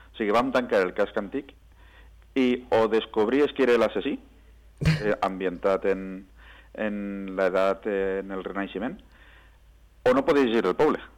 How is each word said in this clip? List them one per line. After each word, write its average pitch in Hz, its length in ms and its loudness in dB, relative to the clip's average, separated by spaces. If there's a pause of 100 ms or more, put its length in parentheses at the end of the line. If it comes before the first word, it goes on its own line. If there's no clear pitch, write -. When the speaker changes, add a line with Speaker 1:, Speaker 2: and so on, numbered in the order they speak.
(120)
Speaker 1:
O - 60 -20
sigui, 107 180 -2
vam 123 160 0
tancar 123 320 2
el 90 100 -2
casc - 240 -2
antic 107 360 -8 (840)
i 123 360 2
o 113 160 4
descobries 113 640 0
qui 135 100 0
era 120 140 4
l'assassí, 110 400 0 (640)
Speaker 2:
<laughs> - 0 -
Speaker 1:
eh, 147 400 0
ambientat 95 640 -2
en, 95 400 -4 (460)
en 101 680 -8
l'edat, 95 480 0
eh, 98 360 -2
en 98 100 -10
el 95 120 -8
Renaixement, 98 540 -8 (1080)
o 127 80 6
no 135 120 2
podies 143 260 6
ir 110 140 2
al 90 100 2
poble 139 240 2 (180)